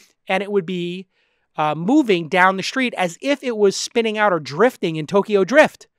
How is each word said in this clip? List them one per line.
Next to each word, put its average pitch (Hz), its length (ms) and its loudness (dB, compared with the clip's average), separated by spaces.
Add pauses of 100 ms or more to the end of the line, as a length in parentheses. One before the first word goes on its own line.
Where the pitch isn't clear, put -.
(280)
And 190 140 -2
it 202 100 -8
would 196 140 0
be, 180 420 -8 (480)
uh, 151 180 -2
moving 185 540 2
down 185 280 4
the 185 60 -6
street 254 340 -4
as 175 240 -4
if 277 220 -2
it 247 140 -6
was 202 200 2
spinning 226 420 -4
out 208 140 2
or 170 80 -2
drifting 160 560 -2
in 156 100 -6
Tokyo 196 380 2
Drift. 254 420 2 (120)